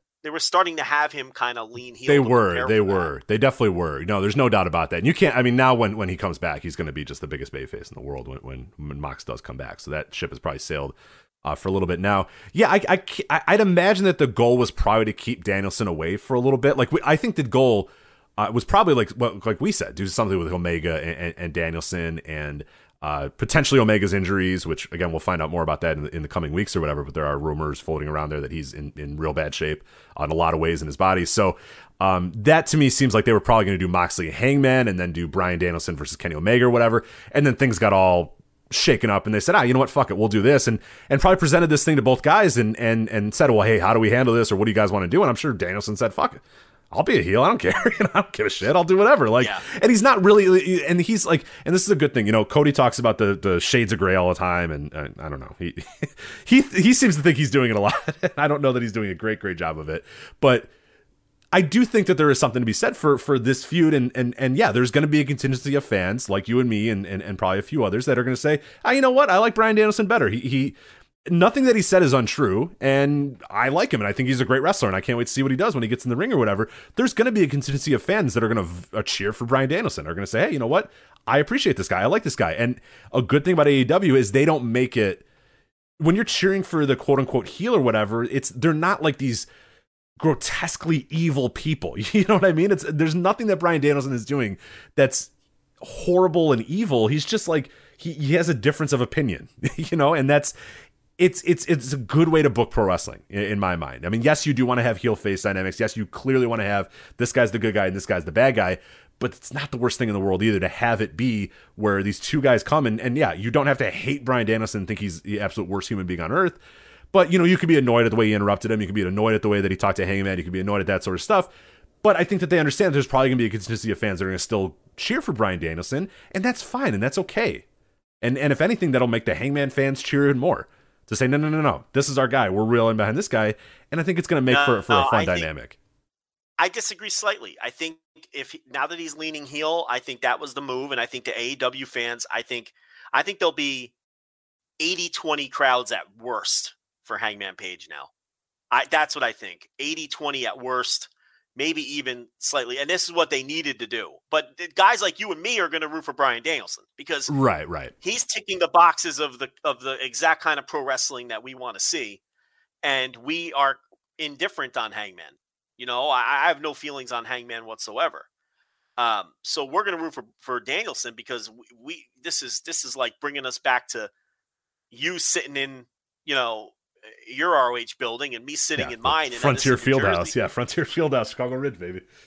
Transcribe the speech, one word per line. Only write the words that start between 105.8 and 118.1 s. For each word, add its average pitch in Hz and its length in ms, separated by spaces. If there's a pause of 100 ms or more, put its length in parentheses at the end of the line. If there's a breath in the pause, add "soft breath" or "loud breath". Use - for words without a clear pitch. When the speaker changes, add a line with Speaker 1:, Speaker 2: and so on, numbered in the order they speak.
Speaker 2:
you 107 100
clearly 131 400
wanna 113 180
have 101 260 (280 loud breath)
this 120 140
guy's 120 180
the 113 80
good 107 160
guy 98 120
and 92 100
this 95 100
guy's 90 180
the 78 80
bad 123 220
guy, 92 240 (400 soft breath)
but - 160
it's - 180
not 139 180
the 131 60
worst 120 220
thing 120 100
in 104 60
the 98 60
world 95 220
either 107 160
to 90 100
have 117 320
it 98 160
be 110 340 (260 soft breath)
where 101 260
these 101 160
two - 220
guys 127 220
come 147 240
and, 110 140
and 123 160
yeah, 131 160
you 101 180
don't 139 160
have 139 120
to 107 120
hate 139 340
Bryan 120 220
Danielson 110 340
and 90 80
think 104 120
he's 90 200
the 104 200
absolute 98 280
worst 95 200
human 95 180
being 87 140
on 82 120
earth. - 260 (540 soft breath)
But, 180 180
you 185 80
know, 180 60
you 180 140
could 170 100
be 165 80
annoyed 120 300
at 110 40